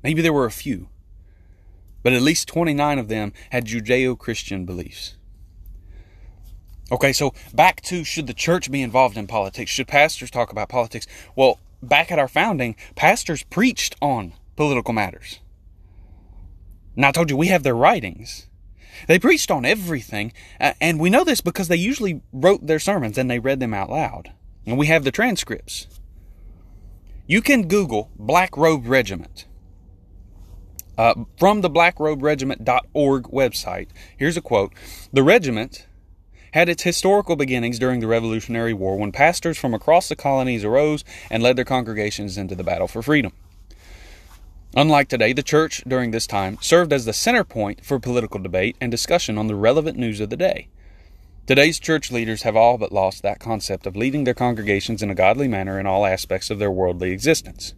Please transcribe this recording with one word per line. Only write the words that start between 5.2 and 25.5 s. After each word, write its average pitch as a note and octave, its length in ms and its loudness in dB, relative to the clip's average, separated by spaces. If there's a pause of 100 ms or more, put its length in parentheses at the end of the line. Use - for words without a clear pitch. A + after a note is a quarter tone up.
Okay, C3 220 0
so C#3 200 -2 (200)
back F3+ 280 4
to, F3 220 -6
should D3+ 220 -8
the A#2+ 80 -10
church E3+ 380 -2
be C#3 100 -2
involved A#2+ 360 2
in G2+ 100 -8
politics? G2+ 420 -4
Should C3 180 -4
pastors C#3+ 440 2
talk A#2+ 200 -4
about G2+ 180 -8
politics? A#2 360 -4 (300)
Well, C3 240 4 (240)
back D3 280 2
at E3+ 60 0
our C3+ 120 0
founding, D3+ 460 -2 (200)
pastors E3+ 480 0
preached - 580 -2
on A#2 320 -2 (220)
political C#3 380 0
matters. G2+ 460 -6 (1600)
Now, C#3 140 4
I - 20 0
told E3 180 0
you, C3+ 80 0
we E3 100 0
have F#3 140 2
their C3 140 2
writings. C3 720 0 (600)
They F3 120 6
preached D#4 320 2
on C3+ 140 -2
everything, C#3+ 680 -4 (260)
uh, C#3 220 2
and D#3+ 180 0
we F3 120 2
know C4 120 4
this D#4 180 0
because E3+ 260 -4
they E3+ 80 2
usually F#3+ 460 -2 (120)
wrote D3+ 320 4
their D#3 140 0
sermons C3 400 -2
and C3 100 0
they A#2+ 100 -2
read C3+ 200 0
them A#2 140 -2
out G2 180 -4
loud. A#2 420 -6 (320)
And A2+ 100 -2
we D3 120 2
have D#3+ 160 4
the C3 80 0
transcripts. - 760 -4 (1400)